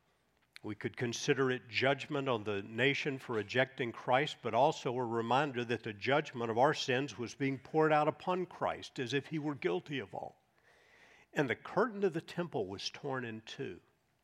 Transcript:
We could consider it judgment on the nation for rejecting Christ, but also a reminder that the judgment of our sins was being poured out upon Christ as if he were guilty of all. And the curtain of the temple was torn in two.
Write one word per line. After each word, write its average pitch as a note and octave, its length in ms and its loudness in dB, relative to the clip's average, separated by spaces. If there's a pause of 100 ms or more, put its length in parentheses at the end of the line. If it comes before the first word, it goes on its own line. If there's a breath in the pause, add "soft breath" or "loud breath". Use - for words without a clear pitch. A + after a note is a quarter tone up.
(600)
We G#2+ 140 -8
could - 220 -6
consider B2+ 540 0
it B2 180 -4
judgment C3+ 580 2
on A#2 160 2
the G2+ 240 -2
nation C3 500 2
for B2 200 -4
rejecting A#2 560 0
Christ, C3+ 500 2
but A2 100 -2
also C3+ 400 4
a B2 120 -2
reminder A#2+ 580 2
that A#2 200 -2
the A2 100 -6
judgment A#2 580 0
of G#2+ 60 0
our C#3+ 160 6
sins B2+ 440 0
was A#2 160 -6
being C3+ 240 -2
poured D#3 360 2
out D3+ 160 4
upon F3+ 360 -2
Christ E2+ 540 -4
as B2 140 -4
if C#3 140 -2
he D#3+ 120 -4
were D3 160 -4
guilty E3+ 440 -4
of G2 140 -8
all. - 220 -12 (1000 soft breath)
And C3+ 160 2
the A2 60 0
curtain G3+ 480 0
of F#3 80 2
the D#3+ 80 -4
temple C#3+ 480 -4
was F#2+ 220 -8
torn C3 340 -6
in A2 220 -8
two. G#2+ 320 -10 (460)